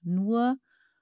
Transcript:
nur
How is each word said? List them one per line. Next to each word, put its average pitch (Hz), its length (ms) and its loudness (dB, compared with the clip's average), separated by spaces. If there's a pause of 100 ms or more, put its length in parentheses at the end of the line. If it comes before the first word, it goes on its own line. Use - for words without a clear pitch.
nur 220 540 0 (440)